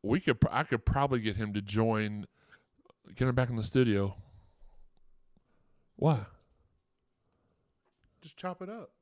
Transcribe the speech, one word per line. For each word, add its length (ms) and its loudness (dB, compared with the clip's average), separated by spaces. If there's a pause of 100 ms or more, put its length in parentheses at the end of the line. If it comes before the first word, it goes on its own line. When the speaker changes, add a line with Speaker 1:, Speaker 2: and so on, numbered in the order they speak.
Speaker 1:
We 160 0
could 220 2
pr-, 100 6
I 120 0
could 200 -2
probably 360 0
get 180 -2
him 160 -4
to 80 -2
join, 640 0 (880)
get 140 2
him 60 0
back 140 2
in 60 -4
the 80 -2
studio. 520 2 (1800)
Why? 240 2 (2000)
Speaker 2:
Just 160 -20
chop 240 -10
it 80 -12
up. 220 -16 (100)